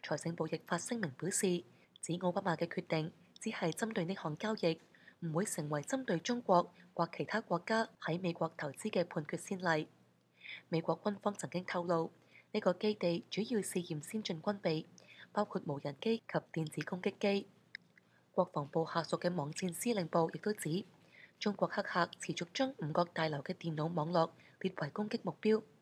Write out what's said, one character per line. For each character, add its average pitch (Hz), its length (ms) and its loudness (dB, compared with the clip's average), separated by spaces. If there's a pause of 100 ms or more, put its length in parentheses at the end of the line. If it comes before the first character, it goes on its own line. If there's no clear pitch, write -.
財 151 140 -2
政 170 180 -2
部 160 120 -2
亦 156 180 -4
發 175 120 0
聲 233 220 -2
明 156 120 0
表 156 180 -4
示， 180 340 2 (380)
指 170 120 -4
奧 180 180 2
巴 196 100 0
馬 170 160 2
嘅 170 100 0
決 170 200 -6
定 160 240 0 (280)
只 220 100 -4
係 175 220 0
針 220 220 -4
對 175 120 0
呢 190 100 -4
項 151 220 -6
交 220 180 0
易， 165 240 2 (400)
唔 165 140 -4
會 170 120 2
成 147 240 -4
為 147 120 0
針 262 240 -4
對 165 140 2
中 240 220 -2
國 175 300 6 (220)
或 170 220 0
其 147 100 -2
他 220 160 0
國 170 240 0
家 226 240 2 (120)
喺 170 180 -2
美 175 140 0
國 170 240 -2
投 151 120 -4
資 208 200 -6
嘅 185 160 2
判 156 200 -4
決 165 120 -6
先 190 220 -4
例。 165 280 2 (840)
美 165 120 4
國 165 200 0
軍 202 180 0
方 202 140 0
曾 156 160 -6
經 185 160 -4
透 175 180 -2
露， 170 280 2 (400)
呢 214 80 0
個 214 140 6
基 214 200 2
地 175 360 2
主 185 120 -2
要 226 180 2
試 180 260 -2
驗 151 180 -4
先 220 180 -4
進 165 200 -4
軍 208 180 0
備， 160 260 0 (460)
包 208 120 2
括 - 220 -2
無 143 140 -2
人 143 220 -6
機 226 160 2
及 - 220 -2 (140)
電 160 120 0
子 - 200 -6
攻 180 160 -6
擊 196 180 0
機。 202 280 2 (840)
國 185 140 2
防 147 220 -4
部 160 180 2
下 165 160 -2
屬 160 180 -2
嘅 175 140 0
網 151 180 -2
戰 180 220 -4
司 240 200 -2
令 180 140 0
部 165 260 4
亦 160 40 -8
都 208 160 -2
指， 170 320 -2 (540)
中 208 140 0
國 180 140 2
黑 - 140 -2
客 - 280 2 (100)
持 - 140 -4
續 175 200 -4
將 269 240 2
五 151 140 -2
角 175 140 4
大 165 220 -2
樓 147 120 -2
嘅 180 160 -6
電 165 200 -4
腦 156 160 0
網 165 200 0
絡 165 180 4 (300)
列 180 180 0
為 151 140 -2
攻 214 180 -4
擊 226 140 -2
目 175 180 -4
標。 214 220 4 (180)